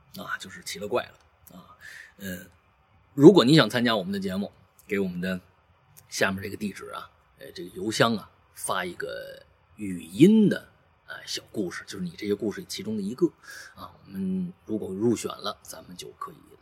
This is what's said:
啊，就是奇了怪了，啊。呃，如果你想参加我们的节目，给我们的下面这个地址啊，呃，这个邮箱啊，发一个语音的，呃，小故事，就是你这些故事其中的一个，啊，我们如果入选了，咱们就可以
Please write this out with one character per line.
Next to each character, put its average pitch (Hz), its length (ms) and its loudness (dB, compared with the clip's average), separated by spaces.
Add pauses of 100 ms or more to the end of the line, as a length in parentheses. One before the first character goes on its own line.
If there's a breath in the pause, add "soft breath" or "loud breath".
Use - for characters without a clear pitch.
(160)
啊， - 220 -10
就 - 100 -16
是 92 140 -18
奇 - 160 -12
了 101 80 -8
怪 113 160 0
了， - 560 -20
啊。 - 160 -20 (440 loud breath)
呃， 92 200 -10 (760)
如 151 180 12
果 156 120 8
你 147 120 6
想 120 120 6
参 120 160 0
加 117 120 2
我 92 80 -2
们 98 80 -6
的 101 80 -2
节 95 160 -4
目， 101 160 -6 (340)
给 98 140 -2
我 95 80 -2
们 87 120 -8
的 92 200 -4 (680)
下 104 220 0
面 95 100 -6
这 104 80 -8
个 98 80 -10
地 101 160 -6
址 - 180 -16
啊， - 200 -14 (300)
呃， - 120 -18
这 - 120 -12
个 87 60 -14
邮 101 200 -6
箱 117 240 4
啊， 95 160 -8 (240)
发 95 300 -4
一 90 80 -6
个 57 500 -12 (320)
语 95 280 -8
音 170 460 6
的， - 200 -2 (400)
呃， - 80 -14 (100)
小 - 240 -8
故 98 180 -4
事， - 160 -12
就 101 140 -14
是 92 60 -6
你 85 60 -6
这 82 140 -12
些 101 80 0
故 101 200 -2
事 90 160 -12
其 - 120 -10
中 107 160 -6
的 101 60 -4
一 107 140 -6
个， 175 100 2 (480 loud breath)
啊， 92 160 -16 (140)
我 98 80 -20
们 92 400 -4 (120)
如 107 140 -6
果 95 160 -8
入 110 220 0
选 101 160 -6
了， 104 300 -10
咱 - 220 -18
们 90 120 -20
就 - 160 -16
可 - 180 -14
以 - 60 -20 (260)